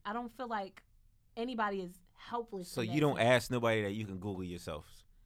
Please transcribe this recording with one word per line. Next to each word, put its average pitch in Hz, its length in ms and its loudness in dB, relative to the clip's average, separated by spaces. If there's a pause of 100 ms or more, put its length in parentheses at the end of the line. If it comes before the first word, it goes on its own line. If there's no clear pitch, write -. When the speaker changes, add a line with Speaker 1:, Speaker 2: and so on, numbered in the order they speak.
Speaker 1:
I 202 80 -4
don't 233 240 -6
feel 254 120 -8
like 202 340 -4 (560)
anybody 220 420 0
is 180 120 -8 (260)
helpless 226 500 -6
Speaker 2:
So - 120 -2
Speaker 1:
in 113 80 0
Speaker 2:
you 117 60 -2
Speaker 1:
that 151 60 4
Speaker 2:
don't 147 180 6
Speaker 1:
sense. 113 100 6
Speaker 2:
ask 123 240 6
nobody 117 300 4
that 101 100 0
you 110 140 -4
can 95 120 -8
Google 92 240 -4
yourself? 87 440 -8 (400)